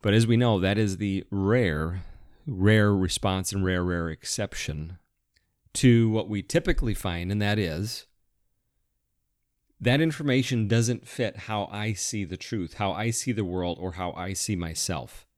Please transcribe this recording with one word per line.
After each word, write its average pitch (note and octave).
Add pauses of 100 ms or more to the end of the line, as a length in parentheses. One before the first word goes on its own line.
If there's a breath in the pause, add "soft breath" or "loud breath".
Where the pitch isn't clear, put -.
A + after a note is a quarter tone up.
But G#2
as A2+
we A2+
know, A#2
that F#2+
is G2+
the G2
rare, F#2 (440 loud breath)
rare G#2
response F#2+
and G2
rare, F2+
rare F2
exception D#2+ (760)
to A#2
what A2
we G#2
typically C#3
find, F2+
and G#2
that G#2
is F#2 (1700)
that B2+
information C3+
doesn't A2+
fit A2+
how G#2+
I G#2
see G2+
the F2
truth, F#2
how G2
I A2
see A#2
the G#2+
world, F2
or F2+
how F2+
I F2+
see G2+
myself. E2 (100)